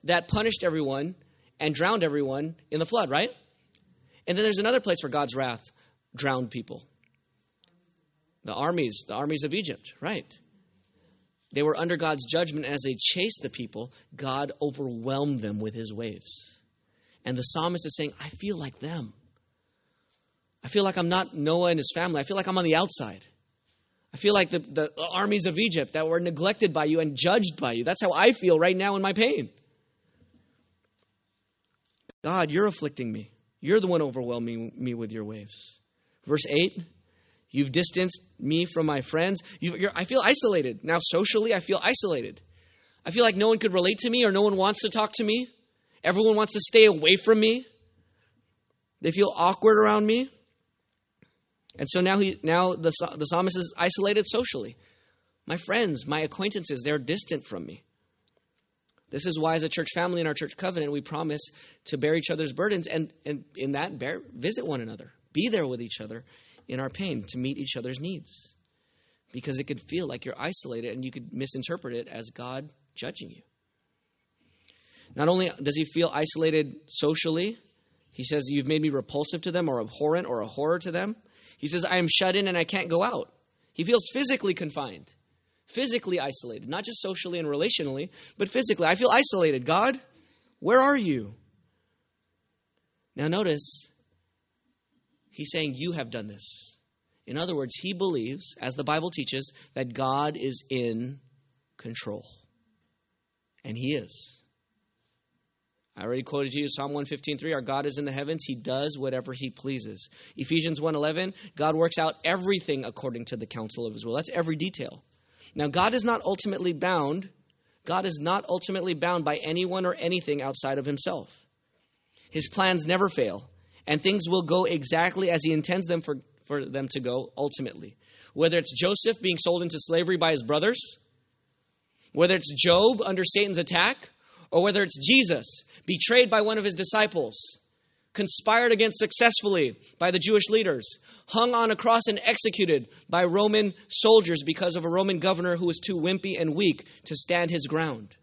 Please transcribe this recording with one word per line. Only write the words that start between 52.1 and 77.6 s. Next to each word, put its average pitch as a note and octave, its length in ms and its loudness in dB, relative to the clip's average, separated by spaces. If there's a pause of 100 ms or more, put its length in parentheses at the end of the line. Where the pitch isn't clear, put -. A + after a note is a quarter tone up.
he, G3 240 0
now F3 320 2
the, D#3+ 160 0 (260)
the D3+ 80 -4
psalmist F3 320 0
is E3+ 220 -4
isolated G3+ 480 2
socially. C3 500 -4 (720)
"My E3 100 -4
friends, F3 480 -2
my D3 180 -4
acquaintances, D#3+ 640 -4
they're D3 140 0
distant D3+ 480 -4
from F2 180 -10
me." - 200 -16 (1200)
This D3 160 -4
is E3 140 -2
why D#3+ 160 2
as D#3+ 80 0
a D#3+ 60 -2
church - 260 -2
family F3 260 0
in D#3+ 60 -2
our D3+ 80 -2
church D3 220 -6
covenant, F3 340 -4
we D3 100 -4
promise D3+ 500 -6 (360)
to D3+ 100 -4
bear D3+ 200 2
each E3 120 -2
other's D3+ 240 -4
burdens F3 360 -2
and, D#3+ 240 -4 (120)
and D3 200 -8 (120)
in C3+ 160 -4
that, D3+ 260 -4
bear, D#3 220 -6 (140)
visit G#3 320 -4
one C#3+ 140 -4
another. A2 320 -14 (200)
Be F#3+ 160 0
there F#3+ 180 0
with B2+ 140 -6
each A#2 200 -10
other A2+ 240 -12 (420)
in C3 140 -4
our C3+ 100 -4
pain D3 380 -6
to B2 100 -8
meet C3+ 180 -4
each C3+ 200 -6
other's B2+ 240 -8
needs. - 480 -12 (840)
Because C3 280 -8
it C#3+ 40 -6
could C3+ 160 -8
feel E3 280 -6
like B2 160 -10
you're - 140 -10
isolated A#2+ 540 -6
and C3 120 -8
you B2+ 80 -8
could A#2 200 -14
misinterpret C3+ 640 -6
it A#2+ 140 -8
as A2+ 220 -12
God C3 380 -12 (280)
judging - 340 -12
you. - 120 -20 (1700)
Not D3+ 140 2
only F#3 220 2 (120)
does C#3+ 140 -2
he D#3 80 0
feel E3 280 0
isolated D#3 600 0 (140)
socially, E3 680 -2 (540)